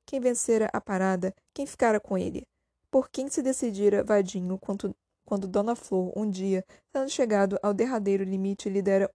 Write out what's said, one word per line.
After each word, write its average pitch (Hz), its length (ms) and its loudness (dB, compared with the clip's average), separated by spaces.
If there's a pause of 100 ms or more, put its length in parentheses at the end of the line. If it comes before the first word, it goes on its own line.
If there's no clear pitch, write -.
quem 269 140 -4
vencera 240 520 2
a - 80 -2
parada, 185 540 0 (180)
quem 277 140 -6
ficara 220 340 2
com - 160 -4
ele? - 300 -4 (440)
Por 262 200 2
quem 269 180 -4
se 285 140 -2
decidira 208 600 2
Vadinho 190 560 0
quando, 196 360 -6 (300)
quando 196 220 -4
Dona 202 300 0
Flor, 185 400 -4
um 214 120 -2
dia, 190 360 -2 (280)
tendo 269 180 -2
chegado 202 500 2
ao 208 140 0
derradeiro 202 500 0
limite, 190 440 -2
lhe 196 140 0
dera 196 320 2